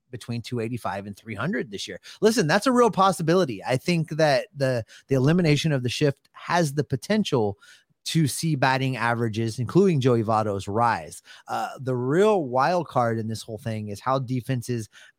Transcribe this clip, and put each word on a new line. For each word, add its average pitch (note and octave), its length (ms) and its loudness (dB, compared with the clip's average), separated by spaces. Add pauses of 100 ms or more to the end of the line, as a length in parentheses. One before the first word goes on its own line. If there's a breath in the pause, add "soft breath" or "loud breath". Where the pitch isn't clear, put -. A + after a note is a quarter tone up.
between A#2 320 -8
two A#2+ 200 -6
eighty-five G#2+ 440 -6
and G#2 120 -12
three A2 180 -12
hundred F#3+ 340 -4
this G3+ 160 -10
year." F2+ 140 -12 (220 loud breath)
Listen, G#3+ 260 4
that's F#3 180 2
a C4 60 4
real A#3+ 200 4
possibility. E3+ 720 2
I A#2+ 120 0
think D#3+ 360 -2
that D3 440 2
the, C3 300 -2 (240 loud breath)
the C3+ 60 2
elimination D3 580 4
of B2+ 100 -2
the A#2+ 60 -2
shift - 420 -2
has D#3+ 420 0
the D3 120 -2
potential C3+ 720 -2 (480 soft breath)
to D#3+ 220 2
see D#3+ 280 -2
batting C3 420 2
averages, A2+ 600 0
including D#3+ 420 2
Joey A#2+ 240 4
Votto's, G#2 440 0
rise. G2+ 560 -2 (240 loud breath)
Uh, A2+ 220 -6 (100)
the B2+ 160 -4
real E3 480 2
wild C#3 440 0
card A#2 300 0
in A2 100 -4
this A2 140 -6
whole A2 160 -12
thing G#2+ 300 -6
is G2+ 120 -10
how C3+ 200 0
defenses B2 680 -4 (300 loud breath)